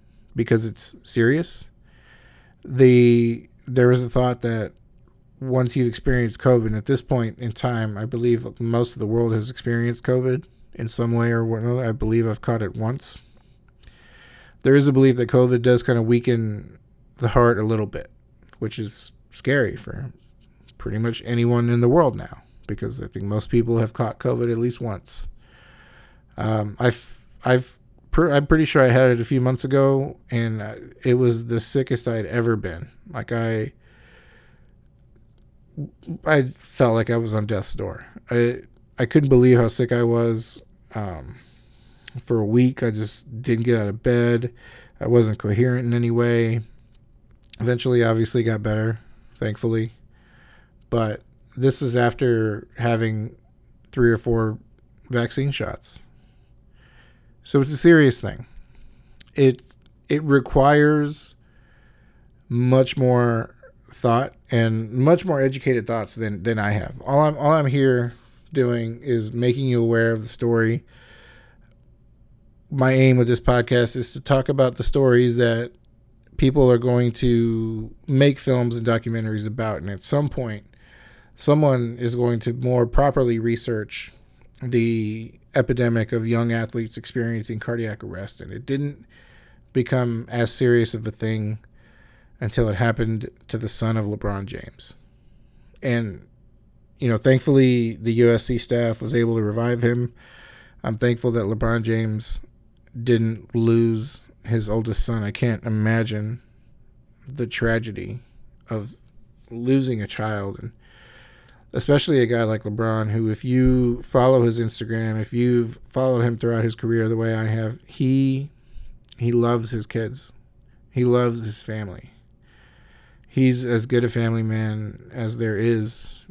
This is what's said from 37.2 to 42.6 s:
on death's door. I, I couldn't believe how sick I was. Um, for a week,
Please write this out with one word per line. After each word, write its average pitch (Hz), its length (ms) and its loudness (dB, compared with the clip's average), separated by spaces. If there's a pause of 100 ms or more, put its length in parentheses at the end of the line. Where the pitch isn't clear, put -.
on 107 120 -2
death's 123 280 -4
door. - 320 -10 (260)
I, 120 300 0 (360)
I 127 80 0
couldn't 147 220 2
believe 127 300 8
how 117 100 4
sick 120 240 -2
I 120 120 0
was. 117 580 -2 (340)
Um, 92 400 -10 (880)
for 117 160 -2
a 107 60 0
week, 123 360 2